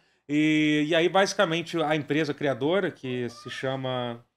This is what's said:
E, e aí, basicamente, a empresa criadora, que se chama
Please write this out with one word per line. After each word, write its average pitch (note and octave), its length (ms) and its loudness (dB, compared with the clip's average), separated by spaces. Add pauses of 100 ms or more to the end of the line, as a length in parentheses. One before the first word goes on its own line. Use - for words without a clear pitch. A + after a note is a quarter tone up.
(300)
E, D3+ 580 2
e D#3+ 60 0
aí, E3 160 4
basicamente, F3 720 0
a D3+ 140 2
empresa D3 360 0
criadora, C#3+ 600 0
que B2 380 -6
se A#2+ 200 -14
chama B2+ 760 -4 (140)